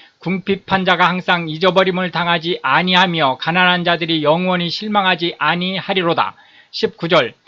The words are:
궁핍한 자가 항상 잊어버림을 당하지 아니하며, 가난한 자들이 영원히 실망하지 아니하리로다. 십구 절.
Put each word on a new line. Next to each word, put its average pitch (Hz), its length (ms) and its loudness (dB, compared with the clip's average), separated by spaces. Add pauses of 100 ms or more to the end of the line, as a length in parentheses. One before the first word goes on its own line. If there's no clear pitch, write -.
(200)
궁핍한 190 680 -2
자가 175 240 4
항상 175 400 -2
잊어버림을 180 640 0
당하지 170 500 -2
아니하며, 165 760 2
가난한 180 460 0
자들이 165 400 0
영원히 175 460 0
실망하지 185 680 -2
아니하리로다. 170 1000 -2 (360)
십구 - 380 -6
절. 147 240 2 (140)